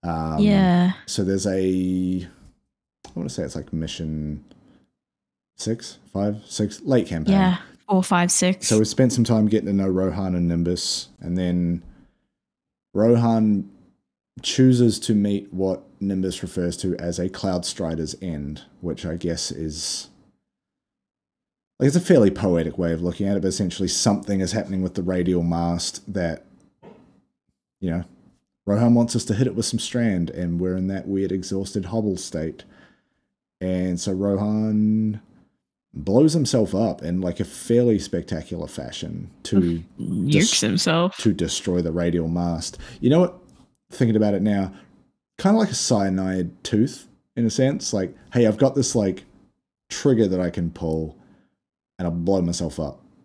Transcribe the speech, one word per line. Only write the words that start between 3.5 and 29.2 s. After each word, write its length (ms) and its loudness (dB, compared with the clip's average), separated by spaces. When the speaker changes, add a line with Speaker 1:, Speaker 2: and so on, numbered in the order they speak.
Speaker 1:
like, 180 -10
mission 720 -6
six, 420 -8
five, 340 -2
six, 360 -4
late 240 2
campaign. 280 0
Speaker 2:
Yeah, 240 4
four, 140 2
five, 300 2
six. 340 0
Speaker 1:
So 140 4
we 40 4
spent 280 4
some 100 2
time 240 4
getting 220 2
to 40 0
know 160 2
Rohan 460 0
and 140 0
Nimbus, 600 -2
and 180 -4
then 460 0
Rohan 800 4
chooses 580 4
to 140 0
meet 380 0
what 320 -2
Nimbus 420 -2
refers 360 -4
to 180 -2
as 240 -6
a 80 -2
Cloud 360 -4
Strider's 560 -6
end, 420 -8
which 260 -6
I 100 -4
guess 360 -4
is, 560 -8
like, 100 4
it's 80 2
a 40 6
fairly 300 6
poetic 480 0
way 160 0
of 80 -4
looking 260 -2
at 80 0
it, 60 0
but 60 0
essentially 400 -2
something 520 0
is 120 -2
happening 300 -4
with 120 -4
the 80 -4
radial 400 0
mast 600 -2
that, 320 -4
you 100 -4
know, 140 -4
Rohan 280 4
wants 200 2
us 120 -2